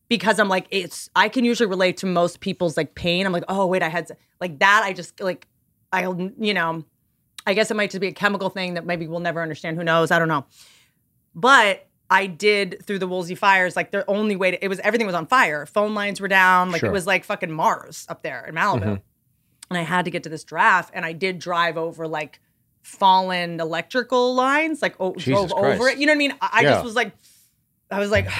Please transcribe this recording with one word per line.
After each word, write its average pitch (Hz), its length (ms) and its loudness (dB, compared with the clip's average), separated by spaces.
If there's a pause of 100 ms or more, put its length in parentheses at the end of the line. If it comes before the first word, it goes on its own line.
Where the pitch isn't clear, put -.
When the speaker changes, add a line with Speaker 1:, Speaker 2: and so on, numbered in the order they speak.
Speaker 1:
because 196 300 2
I'm 208 100 4
like, 185 220 0
it's, 180 460 -8
I 196 120 4
can 240 160 0
usually 233 240 2
relate 185 300 0
to 190 80 -6
most 175 320 0
people's, 175 380 -4
like, 156 180 -4
pain. 175 320 -2
I'm 185 60 -2
like, 175 160 -2
"Oh, 190 180 0
wait, 185 160 0
I 165 60 -2
had 165 220 -4
s-," - 60 -18 (240)
like, 160 200 -6
that. 202 240 6
I 196 80 -4
just, 175 280 -14
like, 185 280 -6 (440)
I, 185 100 0 (360)
you 208 160 -2
know, 165 300 -4 (640)
I 202 80 2
guess 214 180 0
it - 40 -2
might 208 140 -2
just 185 100 -8
be 190 80 -4
a 165 40 -8
chemical 196 380 -2
thing 180 240 -6
that 170 120 -8
maybe 170 220 -6
we'll 170 100 -8
never 170 240 -4
understand. 160 340 -8
Who 175 60 -6
knows? 165 300 2
I 170 80 4
don't 165 80 0
know. 147 160 0 (880)
But 202 540 4 (220)
I 190 160 4
did 196 600 0
through 196 140 -4
the 185 80 -4
Woolsey 180 260 -6
fires, 185 400 4
like, 175 160 -2
the 196 180 -4
only 208 280 0
way 185 160 0
to, 180 120 -6
it 196 40 -2
was, 190 120 -4
everything 214 260 0
was 180 100 -4
on 160 100 -4
fire. 156 400 2
Phone 214 280 0
lines 202 260 -4
were 196 80 -6
down. 185 420 6
Like, 170 100 -2
Speaker 2:
Sure. - 100 0
Speaker 1:
it - 20 0
was 180 160 -2
like 185 160 0
fucking 190 260 -6
Mars 160 580 -4
up - 140 -12
there 131 240 -10
in - 80 -12
Malibu. 170 280 0
Speaker 2:
Mm-hmm. 104 120 -2 (760)
Speaker 1:
And 180 80 -4
I 170 40 -4
had 175 220 0
to 175 60 -6
get 165 140 -8
to 160 40 -10
this 156 160 -12
giraffe, 180 480 2
and 170 140 -6
I 165 60 -6
did 185 260 -4
drive 170 400 -2
over, 165 280 -6
like, 156 320 -8 (440)
fallen 185 800 2
electrical 247 760 0
lines, 285 480 0
like, - 180 -2
o-, 185 140 -2
Speaker 2:
Jesus 135 180 -2 (180)
Speaker 1:
drove - 40 -4
over - 240 2
Speaker 2:
Christ. 247 160 2
Speaker 1:
it. 262 60 -12
You 294 60 2
know 302 60 4
what 302 40 2
I - 20 0
mean? 285 220 0
I, 190 120 -2
I 220 80 4
Speaker 2:
Yeah. 240 120 6
Speaker 1:
just 196 120 2
was 226 100 -8
like, 220 180 -2 (800)
I 196 80 -6
was 202 120 -2
like, 202 180 0 (100)